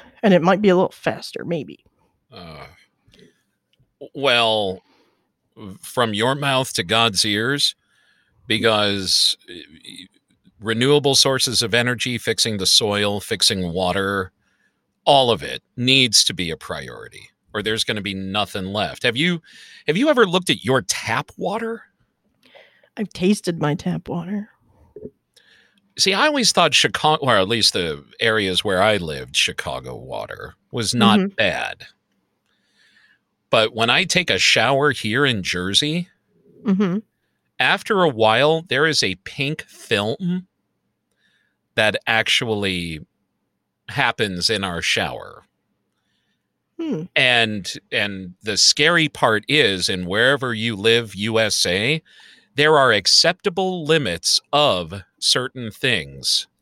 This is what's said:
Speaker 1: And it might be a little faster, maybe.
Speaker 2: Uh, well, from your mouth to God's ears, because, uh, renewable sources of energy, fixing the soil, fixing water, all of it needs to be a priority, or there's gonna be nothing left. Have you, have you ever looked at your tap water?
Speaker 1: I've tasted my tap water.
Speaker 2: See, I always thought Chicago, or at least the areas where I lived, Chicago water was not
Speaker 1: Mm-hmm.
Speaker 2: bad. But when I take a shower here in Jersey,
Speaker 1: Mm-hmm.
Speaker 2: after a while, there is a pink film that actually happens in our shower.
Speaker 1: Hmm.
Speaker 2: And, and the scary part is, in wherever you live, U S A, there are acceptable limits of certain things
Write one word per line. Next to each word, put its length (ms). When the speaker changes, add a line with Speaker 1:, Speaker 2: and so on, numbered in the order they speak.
Speaker 1:
And 100
it 80
might 220
be 60
a 60
little 160
faster, 540
maybe. 400
Speaker 2:
Uh, 340
well, 640
from 360
your 180
mouth 400
to 100
God's 400
ears, 520
because, 920
uh, 60
renewable 540
sources 480
of 140
energy, 420
fixing 400
the 80
soil, 540
fixing 540
water, 580
all 280
of 100
it 220
needs 480
to 80
be 200
a 40
priority, 760
or 80
there's 200
gonna 180
be 120
nothing 540
left. 340
Have 160
you, 240
have 100
you 120
ever 180
looked 240
at 120
your 200
tap 540
water? 440
Speaker 1:
I've 140
tasted 500
my 140
tap 340
water. 420
Speaker 2:
See, 160
I 140
always 240
thought 240
Chicago, 500
or 100
at 120
least 260
the 320
areas 440
where 200
I 140
lived, 380
Chicago 600
water 580
was 220
not 260
Speaker 1:
Mm-hmm. 160
Speaker 2:
bad. 520
But 240
when 160
I 140
take 260
a 80
shower 540
here 340
in 160
Jersey, 680
Speaker 1:
Mm-hmm. 360
Speaker 2:
after 440
a 60
while, 520
there 240
is 160
a 220
pink 400
film 800
that 220
actually 960
happens 600
in 140
our 180
shower. 640
Speaker 1:
Hmm. 240
Speaker 2:
And, 600
and 520
the 120
scary 540
part 400
is, 400
in 160
wherever 480
you 240
live, 380
U 240
S 260
A, 360
there 220
are 160
acceptable 920
limits 540
of 500
certain 520
things 760